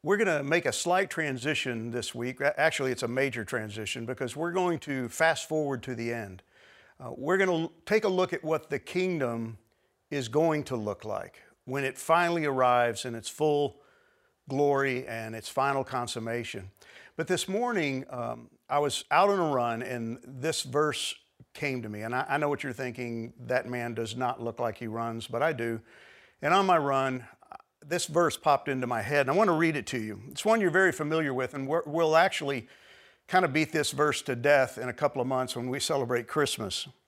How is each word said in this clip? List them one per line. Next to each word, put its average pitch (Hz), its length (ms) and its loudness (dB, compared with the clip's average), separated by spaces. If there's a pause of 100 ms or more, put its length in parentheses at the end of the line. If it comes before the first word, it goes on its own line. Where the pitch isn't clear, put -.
We're 190 160 2
gonna 180 240 2
make 156 240 2
a 127 80 2
slight 185 380 0
transition 127 800 -2
this 117 240 -6
week. 123 260 -6
A-, 143 180 2
actually, 143 320 2
it's 120 120 -4
a 120 40 -2
major 120 380 -2
transition 110 600 -6
because 123 280 -6
we're 170 180 -4
going 180 260 0
to 131 280 -4
fast 160 400 2
forward 143 360 -2
to 127 100 -6
the 117 180 -4
end. 101 300 -8 (580)
Uh, 123 160 -12
we're 156 220 0
gonna 185 280 2
l-, 165 60 -8 (140)
take 214 200 2
a 202 40 4
look 185 240 2
at 165 100 -6
what 156 280 -2
the 143 80 -2
kingdom 123 800 -2 (500)
is 135 200 -4
going 151 340 2
to 131 120 -4
look 104 300 -4
like 98 380 -8 (220)
when 135 180 -4
it 135 120 -2
finally 170 500 2
arrives 123 600 4
in 123 80 -6
its 113 160 -8
full 147 480 0 (720)
glory 135 560 2
and 113 300 -8
its 110 120 -10
final 135 360 0
consummation. 117 880 -6 (460)
But 160 100 -4
this 180 200 0
morning, 185 640 0
um, 117 400 -8 (180)
I 143 120 2
was 147 320 0
out 180 180 8
on 202 80 4
a 160 160 2
run 120 300 2
and 117 420 -4
this 139 380 -4
verse 147 500 0 (400)
came 131 280 -4
to 110 80 -8
me. 104 120 -8
And 113 120 -6
I, 131 160 0
I 143 80 2
know 147 120 2
what 143 120 -2
you're 135 100 -6
thinking, 117 600 -6 (140)
"That 127 200 2
man 120 280 -4
does 113 200 -6
not 123 240 -2
look 113 200 -6
like 117 180 -2
he 120 80 -10
runs," 113 400 -6
but 120 160 -4
I 160 120 2
do. 117 280 -4 (580)
And 147 140 2
on 190 140 4
my 180 100 6
run, 135 480 0 (580)
this 160 220 -2
verse 165 320 2
popped 143 320 2
into 131 160 -2
my 120 160 -2
head, 143 200 2
and 131 100 2
I - 20 2
wanna 190 200 4
read 160 220 2
it 135 120 -4
to 131 100 -4
you. 107 320 -6
It's - 160 -8
one 220 160 4
you're 185 80 4
very 180 220 4
familiar 151 420 0
with, 127 220 -2
and 135 120 -6
we're, 165 200 0
we'll 160 280 4
actually 143 520 2 (600)
kind 185 160 6
of 143 100 2
beat 156 180 2
this 151 180 2
verse 143 340 0
to 131 120 -2
death 131 420 4
in 123 120 -6
a 120 40 -6
couple 143 260 0
of 123 80 0
months 127 280 -2
when 123 120 -6
we 131 120 -4
celebrate 123 480 0
Christmas. 123 600 -2 (200)